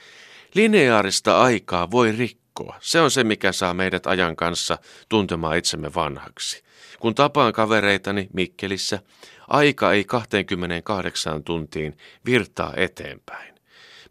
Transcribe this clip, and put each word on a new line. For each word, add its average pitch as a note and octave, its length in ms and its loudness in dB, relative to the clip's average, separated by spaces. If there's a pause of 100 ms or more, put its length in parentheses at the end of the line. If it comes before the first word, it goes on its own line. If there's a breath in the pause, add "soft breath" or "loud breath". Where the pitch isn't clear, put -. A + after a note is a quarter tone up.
(540 loud breath)
Lineaarista A#2 880 4
aikaa F#2 500 0
voi A#2 200 4
rikkoa. - 680 -8
Se - 220 0
on C#3 100 2
se, C3 120 2
mikä G#2 280 2
saa F2+ 220 -2
meidät F#2 340 -2
ajan F2 280 0
kanssa E2+ 420 -2 (320 loud breath)
tuntemaan F2 480 0
itsemme D#2 360 -4
vanhaksi. - 720 -8 (360 loud breath)
Kun A2+ 160 -2
tapaan C#3+ 380 2
kavereitani G2+ 800 2
Mikkelissä, F#2+ 680 -4 (480 loud breath)
aika C3+ 460 2
ei G#2 100 2
kahteenkymmeneenkahdeksaan F2 1400 -4
tuntiin D#2 540 -6 (280 loud breath)
virtaa G2+ 500 -2
eteenpäin. - 800 -8 (560 loud breath)